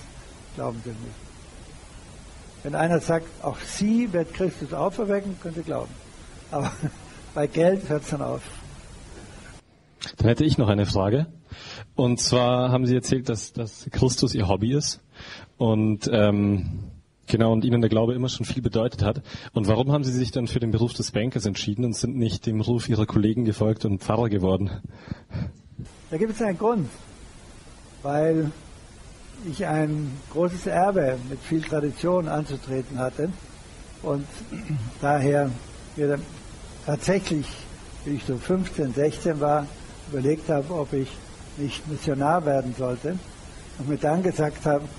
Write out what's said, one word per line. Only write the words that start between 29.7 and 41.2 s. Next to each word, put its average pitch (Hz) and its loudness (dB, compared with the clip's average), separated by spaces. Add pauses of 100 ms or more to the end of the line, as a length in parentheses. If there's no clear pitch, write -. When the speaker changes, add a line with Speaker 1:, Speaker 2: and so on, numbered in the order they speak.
Speaker 1:
großes 175 0
Erbe 175 4 (120)
mit 135 -8
viel 160 0
Tradition 156 0
anzutreten 135 -4
hatte 127 -2 (720)
und 143 -2 (380)
<clears throat> 123 -6
daher 143 4 (460)
mir 147 0
dann 139 0 (640)
tatsächlich, 156 0 (580)
wie 143 -2
ich 127 -4
so 131 -2
fünfzehn, 170 0
sechzehn 151 0
war, 147 2 (440)
überlegt 147 2
habe, 147 0
ob 147 -2
ich 135 0 (480)